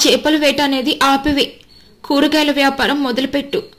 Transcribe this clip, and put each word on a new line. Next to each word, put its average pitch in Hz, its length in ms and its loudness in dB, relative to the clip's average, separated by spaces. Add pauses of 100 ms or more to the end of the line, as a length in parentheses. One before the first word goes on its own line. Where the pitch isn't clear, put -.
చేపల 294 300 2
వేట 285 240 0
అనేది 277 420 -2
ఆపివే, 277 500 0 (520)
కూరగాయల 294 460 2
వ్యాపారం 277 520 0
మొదలుపెట్టు." 269 600 -4 (160)